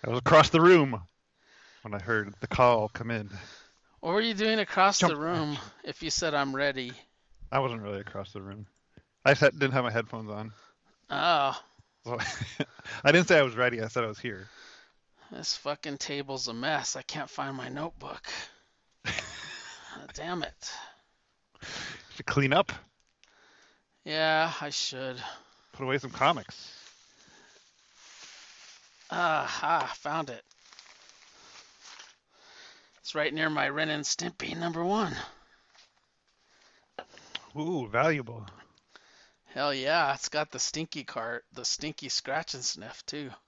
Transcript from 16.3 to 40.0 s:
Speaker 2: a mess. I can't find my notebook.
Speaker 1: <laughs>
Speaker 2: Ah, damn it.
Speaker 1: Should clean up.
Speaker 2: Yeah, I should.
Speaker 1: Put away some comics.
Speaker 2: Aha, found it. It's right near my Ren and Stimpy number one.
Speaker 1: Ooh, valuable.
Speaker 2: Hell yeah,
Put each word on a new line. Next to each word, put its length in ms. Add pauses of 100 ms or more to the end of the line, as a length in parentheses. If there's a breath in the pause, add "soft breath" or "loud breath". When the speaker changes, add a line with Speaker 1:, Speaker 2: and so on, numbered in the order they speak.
Speaker 2:
a 40
mess. 440
I 60
can't 260
find 260
my 140
notebook. 580 (760 soft breath)
Speaker 1:
<laughs> 40 (840 loud breath)
Speaker 2:
Ah, 220
damn 300
it. 280 (1400 loud breath)
Speaker 1:
Should 120
clean 260
up. 180 (1300 soft breath)
Speaker 2:
Yeah, 480 (100)
I 80
should. 480 (560 loud breath)
Speaker 1:
Put 120
away 120
some 140
comics. 600 (2500 loud breath)
Speaker 2:
Aha, 880
found 320
it. 140 (2500 loud breath)
It's 160
right 180
near 160
my 200
Ren 200
and 140
Stimpy 520
number 300
one. 300 (2500 loud breath)
Speaker 1:
Ooh, 300
valuable. 580 (1000 soft breath)
Speaker 2:
Hell 280
yeah, 400